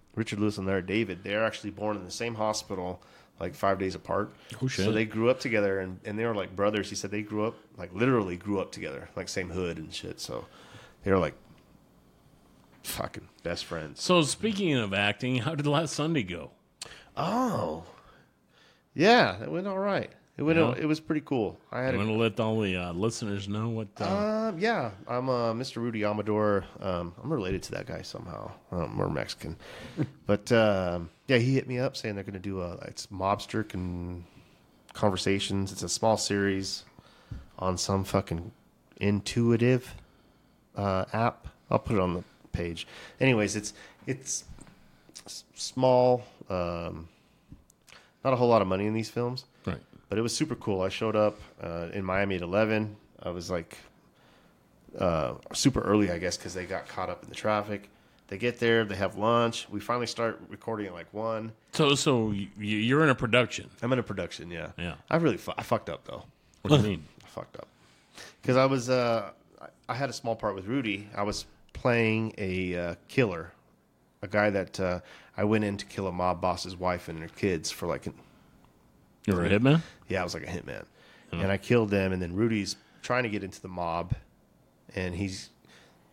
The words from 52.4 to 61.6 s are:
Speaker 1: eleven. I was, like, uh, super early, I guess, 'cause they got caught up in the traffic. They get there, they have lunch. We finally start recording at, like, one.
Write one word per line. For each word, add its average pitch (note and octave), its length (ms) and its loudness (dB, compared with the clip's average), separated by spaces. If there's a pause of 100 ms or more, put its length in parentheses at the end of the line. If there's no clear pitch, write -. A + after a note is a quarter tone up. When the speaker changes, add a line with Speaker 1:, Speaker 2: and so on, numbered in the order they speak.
Speaker 1:
eleven. G#2+ 540 2 (260)
I - 80 -6
was, F2 220 -6
like, E2+ 260 -4 (1200)
uh, D#2 360 2 (200)
super A#2 280 2
early, G2+ 300 4
I E2+ 60 -2
guess, F2 200 -2
'cause F2 180 -10
they F2+ 100 -6
got F2 220 -8
caught F#2 220 -6
up F2+ 140 -10
in - 60 -18
the - 60 -18
traffic. G#2 540 -2 (380)
They G2 100 -8
get A#2+ 220 -2
there, A#2 260 6
they G2+ 100 -4
have F#2+ 220 -2
lunch. A#2 520 2
We G2+ 100 -6
finally A#2+ 280 -2
start A#2 320 -4 (100)
recording G#2 380 -6
at, F2+ 60 -10
like, E2+ 200 -14
one. A2+ 380 -6 (220)